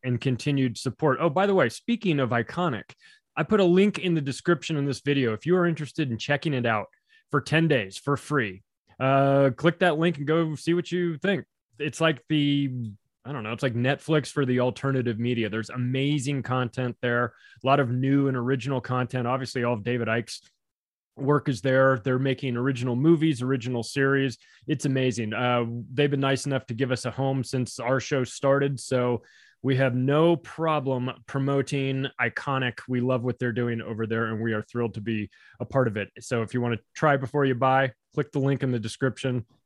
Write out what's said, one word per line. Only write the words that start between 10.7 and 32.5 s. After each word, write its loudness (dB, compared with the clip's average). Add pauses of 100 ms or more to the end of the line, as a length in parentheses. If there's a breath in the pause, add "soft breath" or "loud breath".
what -2
you -2
think. -2 (320)
It's -6
like 2
the, 2 (540)
I -10
don't -8
know, -6
it's -6
like 0
Netflix 0
for 0
the 2
alternative -2
media. 0
There's -6
amazing -2
content -2
there, 0 (300 loud breath)
a 0
lot 6
of 0
new 2
and -2
original -2
content. -2
Obviously, -2
all 2
of -6
David -2
Icke's -2 (760)
work 2
is -4
there. 4
They're 0
making -2
original -2
movies, 4
original -2
series. 0 (280 soft breath)
It's -4
amazing. 0
Uh, 2 (280)
they've 2
been 0
nice 0
enough -2
to -6
give -2
us -4
a -4
home -2
since -6
our 0
show -2
started, 0
so 0 (400 soft breath)
we 2
have 2
no 4
problem -4 (160)
promoting 0 (120)
Iconic. -2